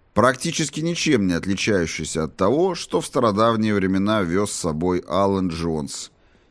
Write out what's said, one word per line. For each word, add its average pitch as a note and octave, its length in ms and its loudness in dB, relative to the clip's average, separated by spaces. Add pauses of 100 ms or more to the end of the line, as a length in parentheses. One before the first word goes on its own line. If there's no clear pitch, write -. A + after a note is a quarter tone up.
(140)
практически C#3+ 640 0
ничем D#3 460 2
не F2+ 80 2
отличающийся E2+ 920 -2
от C#2 120 -12
того, D#3+ 380 2
что - 260 -4
в - 60 -10
стародавние A2 680 2
времена G2 480 2
вёз F#2 300 0
с - 80 -8
собой F2 480 -2
Аллен F#2+ 400 2
Джонс, D#2+ 640 -6 (400)